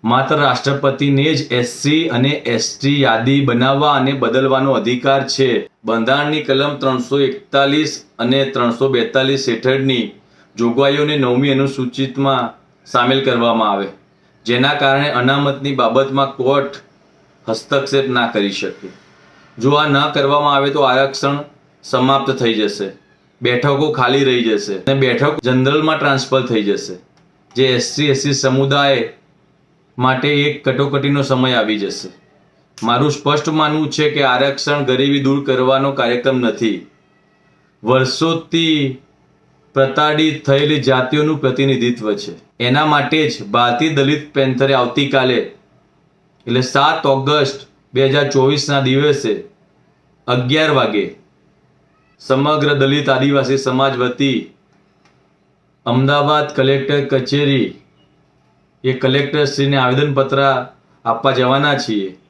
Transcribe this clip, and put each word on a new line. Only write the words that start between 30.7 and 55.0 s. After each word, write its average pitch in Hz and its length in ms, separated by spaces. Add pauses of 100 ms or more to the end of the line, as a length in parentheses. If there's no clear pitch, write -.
સમય 127 340
આવી 107 240
જશે. 95 280 (720)
મારું 123 340
સ્પષ્ટ 147 400
માનવું 151 380
છે 151 220
કે 147 120
આરક્ષણ 135 600
ગરીબી 135 380
દૂર 139 200
કરવાનો 135 480
કાર્યક્રમ 127 480
નથી, 110 380 (1040)
વર્ષોથી 160 960 (960)
પ્રતાડિત 151 680
થયેલી 143 420
જાતિઓનું 143 560
પ્રતિનિધિત્વ 123 720
છે. - 180 (260)
એના 131 280
માટે 147 340
જ 135 240 (120)
ભારતીય 127 420
દલિત 143 340
પેન્થરે 135 420
આવતીકાલે, 127 640 (1080)
એટલે 120 160
સાત 143 440
ઓગસ્ટ 139 600 (240)
બે 135 160
હજાર 139 240
ચોવીસના 139 560
દિવસે 139 440 (920)
અગિયાર 131 460
વાગે 107 320 (1160)
સમગ્ર 143 500 (100)
દલિત 135 280
આદિવાસી 135 580
સમાજ 131 340
વતી 123 400 (1500)